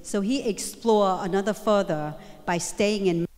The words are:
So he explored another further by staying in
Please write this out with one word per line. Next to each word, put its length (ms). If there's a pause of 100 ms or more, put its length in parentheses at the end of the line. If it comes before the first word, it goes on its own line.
So 200
he 260
explored 800
another 240
further 640 (320)
by 100
staying 500
in 200 (120)